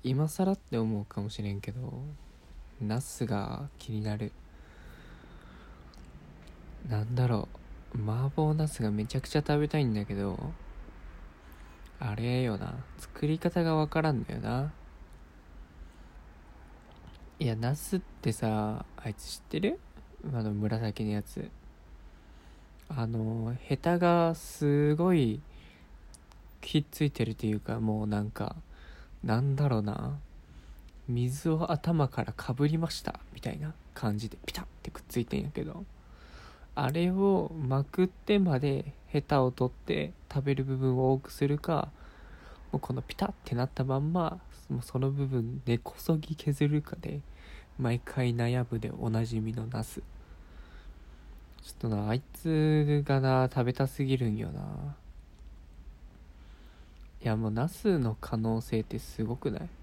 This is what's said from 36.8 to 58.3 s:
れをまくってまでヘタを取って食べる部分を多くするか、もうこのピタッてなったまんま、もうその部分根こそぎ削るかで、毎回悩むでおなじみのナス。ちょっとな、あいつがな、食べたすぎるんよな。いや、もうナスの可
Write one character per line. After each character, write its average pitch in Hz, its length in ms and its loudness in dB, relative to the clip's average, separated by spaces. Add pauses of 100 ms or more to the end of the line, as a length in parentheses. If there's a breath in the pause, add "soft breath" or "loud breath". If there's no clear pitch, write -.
れ 170 220 4
を 190 480 4
ま 135 240 2
く 185 220 4
っ - 20 2
て 202 320 2
ま 165 200 6
で 139 340 0 (140)
ヘ 147 140 2
タ 139 220 6
を 127 80 6
取 127 180 2
っ - 160 -14
て 151 280 0 (200)
食 139 120 2
べ 139 100 4
る 135 80 0
部 135 140 0
分 131 200 4
を 131 140 6
多 135 80 4
く - 140 -14
す - 120 2
る 143 140 2
か、 156 300 0 (840 loud breath)
も - 60 0
う - 20 2
こ - 140 -4
の 127 80 -2
ピ - 140 -10
タ 196 100 0
ッ 202 80 -2 (100)
て - 120 -4
な 123 100 2
っ - 100 -2
た - 80 0
ま 135 140 2
ん 151 160 0
ま、 175 260 0 (300)
も 135 100 -2
う - 20 -6
そ - 180 -4
の 135 120 2
部 139 160 0
分 127 380 0
根 120 140 4
こ - 180 -12
そ - 180 2
ぎ 156 220 -2
削 147 280 2
る 147 160 4
か - 140 -8
で、 - 240 -6 (580 loud breath)
毎 120 220 2
回 123 340 0
悩 120 360 2
む 113 100 0
で 113 120 -4
お 117 180 -2
な 113 160 4
じ 113 160 -2
み 110 100 -2
の 117 160 -4
ナ 117 160 -2
ス。 - 180 -8 (1600 loud breath)
ち - 80 -16
ょ - 20 -14
っ - 80 -14
と 120 100 0
な、 107 200 0
あ 110 40 2
い 131 80 0 (120)
つ 151 720 4
が 135 160 4
な、 131 300 6
食 123 140 4
べ 123 80 2
た 135 140 2
す 139 160 -2
ぎ 131 140 4
る 123 120 2
ん 107 60 2
よ 107 160 -4
な。 60 460 -6 (2250 loud breath)
い - 40 -6
や、 110 120 2
も 113 100 0
う 107 40 0
ナ 117 180 2
ス 180 300 2
の 113 200 0
可 - 160 -4